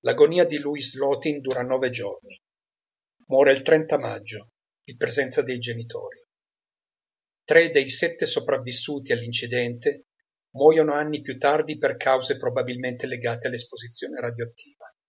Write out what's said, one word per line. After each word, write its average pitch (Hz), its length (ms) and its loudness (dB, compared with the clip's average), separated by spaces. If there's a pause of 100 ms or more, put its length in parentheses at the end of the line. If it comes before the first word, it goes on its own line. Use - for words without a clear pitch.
L'agonia 151 420 6
di 151 140 -4
Louis 143 320 -6
Slotin 139 500 -2
dura 127 220 -2
nove 131 260 0
giorni. 104 520 -8 (840)
Muore 135 260 6
il 135 100 4
trenta 156 360 4
maggio, 110 540 -8 (340)
in - 100 -18
presenza 135 460 -2
dei 127 180 -4
genitori. 117 640 -10 (1200)
Tre 165 280 6
dei 135 180 4
sette - 360 0
sopravvissuti 131 880 -2
all'incidente 120 920 -2 (460)
muoiono 151 420 4
anni 151 260 -2
più 127 180 -10
tardi 151 400 2
per - 200 0
cause 131 400 0
probabilmente 123 680 -4
legate 120 420 -4
all'esposizione 120 760 -8
radioattiva. - 760 -10 (140)